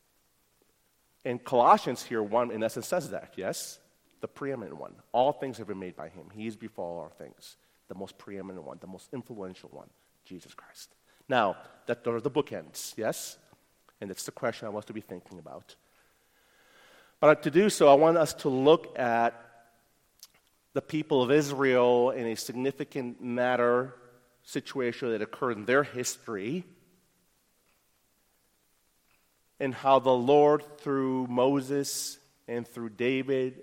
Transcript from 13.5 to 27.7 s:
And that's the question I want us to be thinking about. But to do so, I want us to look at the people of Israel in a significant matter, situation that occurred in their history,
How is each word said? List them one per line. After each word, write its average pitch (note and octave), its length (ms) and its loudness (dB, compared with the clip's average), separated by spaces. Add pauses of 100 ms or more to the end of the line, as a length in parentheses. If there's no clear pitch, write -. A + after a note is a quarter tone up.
And G2+ 80 -10
that's - 160 -12
the - 80 -12
question A#2 340 -6
I G#2+ 40 -10
want G#2+ 140 -8
us - 40 -20
to A2 60 -12
be G#2+ 80 -12
thinking F2+ 360 -16
about. D2+ 380 -18 (1400)
But D3 220 6
to D#3+ 80 -2
do F#3+ 180 4
so, D#3+ 200 6
I C#3 60 12
want D#3+ 220 6
us D#3 180 2
to - 140 -4
look C#3 500 4
at A#2 400 0 (1300)
the C#3 100 -4
people D3+ 400 0
of A#2+ 80 2
Israel C3 800 4
in A#2+ 160 -4
a A2+ 80 -4
significant B2+ 880 -8
matter, B2 720 0 (480)
situation B2 680 -6
that G#2+ 120 -2
occurred B2 300 -4
in G#2 120 -8
their C3 200 4
history, B2 800 -8 (3000)